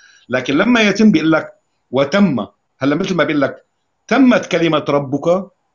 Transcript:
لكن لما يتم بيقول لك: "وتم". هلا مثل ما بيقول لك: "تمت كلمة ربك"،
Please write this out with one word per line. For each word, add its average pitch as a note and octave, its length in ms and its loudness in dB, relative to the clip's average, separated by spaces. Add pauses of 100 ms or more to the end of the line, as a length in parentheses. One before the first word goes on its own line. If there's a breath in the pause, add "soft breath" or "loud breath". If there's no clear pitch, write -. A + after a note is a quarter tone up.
(300 soft breath)
لكن B2+ 280 -2
لما A3+ 240 2
يتم G#3 300 4
بيقول D#3 200 0
لك: D#3 160 0 (440)
"وتم". C#3 560 0 (320)
هلا C#3+ 160 -2
مثل F#3+ 200 -4
ما D3+ 80 0
بيقول D3 180 -2
لك: - 240 -4 (420)
"تمت A#3+ 380 2
كلمة D#3+ 440 -2
ربك"، C#3+ 580 -2 (280)